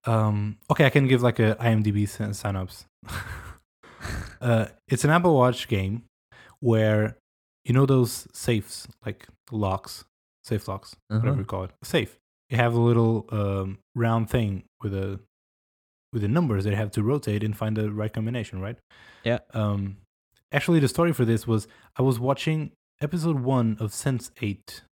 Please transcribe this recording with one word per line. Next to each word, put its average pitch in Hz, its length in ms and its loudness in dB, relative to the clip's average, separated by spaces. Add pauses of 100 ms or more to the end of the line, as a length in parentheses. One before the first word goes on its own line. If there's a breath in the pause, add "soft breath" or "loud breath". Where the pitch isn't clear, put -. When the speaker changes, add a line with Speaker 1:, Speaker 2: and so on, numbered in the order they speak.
Speaker 1:
Um, 107 520 0 (120)
okay, - 160 4
I 127 40 6
can 139 160 4
give, 127 160 4
like, 123 160 2
a 107 220 4
I 120 80 2
M 110 140 4
D 104 100 2
B 104 140 2
syn-, 104 280 -6
synopsis. 95 500 -6 (220)
<laughs> - 80 -12 (1300 loud breath)
Uh, 113 260 2 (220)
it's - 160 0
an 143 60 4
Apple 175 240 6
Watch 123 340 2
game 98 340 -2 (580 loud breath)
where, 110 560 2 (480)
you - 80 -2
know 131 140 6
those 127 480 2
safes, - 520 -4 (200)
like, - 200 -10 (240)
locks, 104 540 -4 (400)
safe - 240 -4
locks, 98 260 -12 (140)
whatever 113 220 0
Speaker 2:
Uh-huh. 139 80 -2
Speaker 1:
you 98 80 -6
call 95 180 -6
it, 95 60 -12 (120)
safe. - 360 -4 (320)
You 117 80 0
have 120 160 2
a 117 60 2
little, 117 500 4
um, 98 480 -4 (160)
round 113 340 0
thing 104 360 -2 (180)
with 104 100 -4
a, 98 280 -6 (920)
with 120 80 -2
the 104 80 0
numbers 117 360 0
that 104 60 0
you 98 60 0
have 107 140 -2
to 110 120 -2
rotate 107 400 -2
and 107 140 -4
find 107 180 -4
the 107 160 -2
right 107 220 -6
combination, 113 480 -6
right? 104 160 -10 (480 loud breath)
Speaker 2:
Yeah. 120 140 0 (160)
Speaker 1:
Um, 101 420 -2 (560)
actually, 165 280 2
the 139 80 2
story 170 260 0
for 127 100 0
this 113 220 0
was 110 200 0 (300 soft breath)
I 127 60 0
was 127 180 2
watching 143 520 -2 (280)
episode 156 400 -2
one 123 400 2
of 107 140 -4
Sense 127 360 -4 (120)
Eight - 500 -8